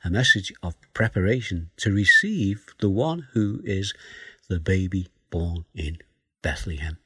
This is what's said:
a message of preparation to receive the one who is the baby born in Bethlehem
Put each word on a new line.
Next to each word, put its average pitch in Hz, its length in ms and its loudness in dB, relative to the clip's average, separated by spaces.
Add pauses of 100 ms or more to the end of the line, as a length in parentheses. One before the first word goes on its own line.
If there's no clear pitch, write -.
a 90 60 -2
message 104 420 2 (100)
of 90 140 -6 (180)
preparation 104 840 0
to 104 160 0
receive 104 720 2 (140)
the 104 100 4
one 147 420 0
who 104 320 0
is 98 300 -2 (560)
the 90 100 0
baby 92 480 0 (220)
born 85 440 -2
in 82 260 -6 (420)
Bethlehem 78 640 -4